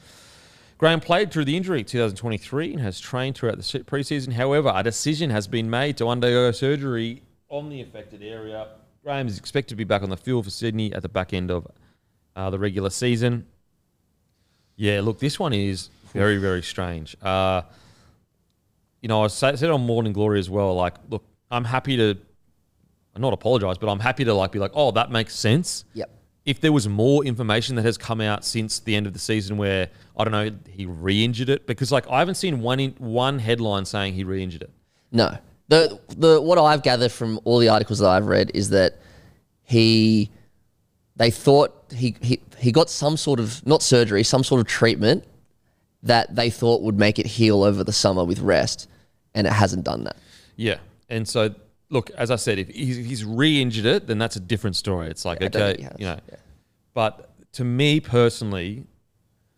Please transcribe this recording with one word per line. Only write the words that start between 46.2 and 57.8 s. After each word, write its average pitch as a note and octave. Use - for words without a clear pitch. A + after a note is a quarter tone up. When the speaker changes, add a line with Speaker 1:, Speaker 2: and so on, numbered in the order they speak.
Speaker 2:
they A#2
thought A#2
would G#2
make G#2
it G#2
heal G#2+
over G2
the G#2+
summer F#2
with F2
rest, F2+
and G#2
it -
hasn't F#2
done A1+
that. -
Speaker 1:
Yeah. G#2+
And A2+
so, A2
look, B2+
as A#2+
I B2
said, G#2+
if F#2+
he's, B2
if A#2+
he's A#2
re-injured A#2+
it, F#3+
then G#2+
that's A2+
a G2
different G2
story. F2
It's -
like, F2
Speaker 2:
Yeah, F#2+
I -
don't G#2
Speaker 1:
okay, G2+
Speaker 2:
think -
he C2+
has. -
Speaker 1:
you G2+
know. E2+
Speaker 2:
Yeah. -
Speaker 1:
But -
to B2+
me D3